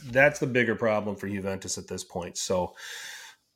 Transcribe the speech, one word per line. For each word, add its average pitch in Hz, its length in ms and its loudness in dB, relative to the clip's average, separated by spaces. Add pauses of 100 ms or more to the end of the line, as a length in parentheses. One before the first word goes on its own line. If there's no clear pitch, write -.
(100)
that's 139 300 6
the 147 80 0
bigger 117 260 4
problem 104 400 0
for 101 140 -8
Juventus 95 500 -4
at 90 80 -10
this 92 160 -8
point. 90 340 -8
So, 90 380 0 (800)